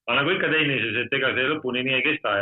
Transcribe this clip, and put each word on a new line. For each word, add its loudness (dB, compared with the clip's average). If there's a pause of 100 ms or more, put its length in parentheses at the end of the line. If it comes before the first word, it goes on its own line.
Aga 0
nagu 2
ikka 0
tennises, 0
et -6
ega 0
see 0
lõpuni -4
nii 0
ei 0
kesta, 0